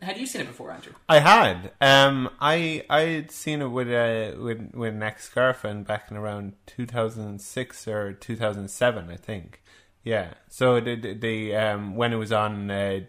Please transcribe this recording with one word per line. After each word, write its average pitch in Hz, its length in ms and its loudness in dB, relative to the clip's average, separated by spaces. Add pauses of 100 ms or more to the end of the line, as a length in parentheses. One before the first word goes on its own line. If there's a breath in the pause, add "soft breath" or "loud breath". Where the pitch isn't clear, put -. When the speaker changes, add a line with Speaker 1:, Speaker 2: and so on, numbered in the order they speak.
Speaker 1:
had 190 160 -8
you 254 100 -8
seen 190 160 -6
it 135 40 -10
before, - 240 -14
Andrew? - 220 -18 (160)
Speaker 2:
I 156 100 10
had. 143 640 6
Um, 135 500 6 (100)
I, 160 480 0
I 147 120 4
had 160 320 -2
seen 151 300 -4
it 131 60 -2
with, 123 200 -2
uh, 113 520 0
with, 113 340 -8
with 113 200 -6
an 107 80 -8
ex-girlfriend 107 840 -2
back 104 200 -6
in 107 80 -12
around 104 360 -8 (140)
two 120 200 -10
thousand 110 540 -6
six - 480 -10
or 104 240 -4
two 113 240 -10
thousand 104 320 -4
seven, 104 420 -2
I 87 60 -14
think. - 460 -14 (400 soft breath)
Yeah. 101 320 -4 (140)
So 123 320 2
the, 120 160 -2
the, 110 180 -8
the, 107 420 -4
um, 104 380 -2
when 117 180 2
it 113 40 0
was 110 160 -4
on, 107 360 0
uh, 98 400 -2